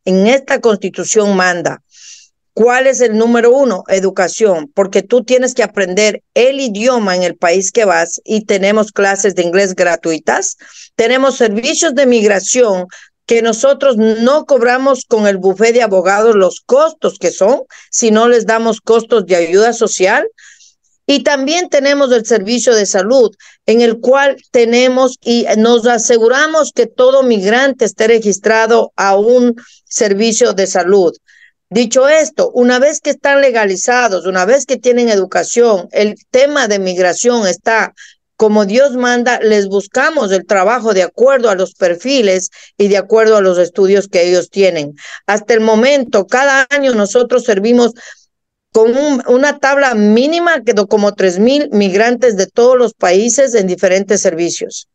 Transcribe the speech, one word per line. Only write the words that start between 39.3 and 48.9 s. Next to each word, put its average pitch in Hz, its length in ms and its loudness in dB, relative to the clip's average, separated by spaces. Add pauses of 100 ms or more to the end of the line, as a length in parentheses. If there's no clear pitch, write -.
les 208 280 0
buscamos 247 640 -2
el 185 140 -2
trabajo 214 480 0
de 185 100 0
acuerdo 240 460 0
a 196 60 0
los 185 200 -6
perfiles 185 760 -2 (280)
y 202 120 0
de 196 80 2
acuerdo 220 400 2
a 202 40 2
los 185 160 2
estudios 190 500 0
que 175 200 0
ellos 180 220 0
tienen. 165 460 -2 (300)
Hasta 208 280 -2
el 220 80 2
momento, 226 680 0
cada 269 420 0
año 277 240 -2
nosotros 240 500 0
servimos 233 500 0 (800)
con 226 260 2